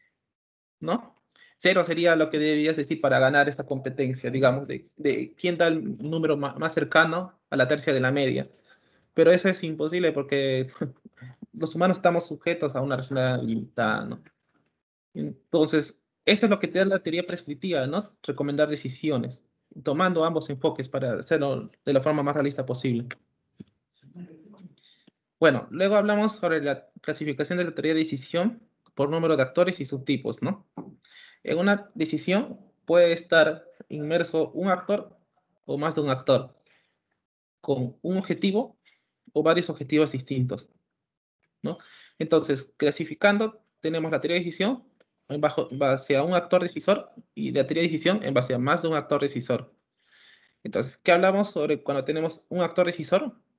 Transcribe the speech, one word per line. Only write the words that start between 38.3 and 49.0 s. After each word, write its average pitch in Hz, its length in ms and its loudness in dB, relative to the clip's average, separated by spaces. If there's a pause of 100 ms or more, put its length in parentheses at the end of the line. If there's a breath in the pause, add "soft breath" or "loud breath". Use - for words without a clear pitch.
o 156 100 2
varios 170 260 2
objetivos 147 440 0
distintos, 131 560 -4 (920)
¿no? 160 160 -8 (420 soft breath)
Entonces, 156 560 0
clasificando, 202 880 0 (160)
tenemos 160 320 -4
la 139 80 0
teoría 165 160 0
de 180 80 -2
decisión 202 400 -4 (440)
en 147 120 -6
bajo, 147 320 -2
base 135 440 0
a 139 60 2
un 175 120 0
actor 175 280 2
decisor 175 480 -2 (240)
y 139 160 -6
la 131 160 2
teoría 156 160 -2
de 170 60 2
decisión 170 340 0
en 143 120 -2
base 131 200 2
a 123 40 0
más 147 240 0
de 165 60 0
un 160 60 0
actor 143 280 0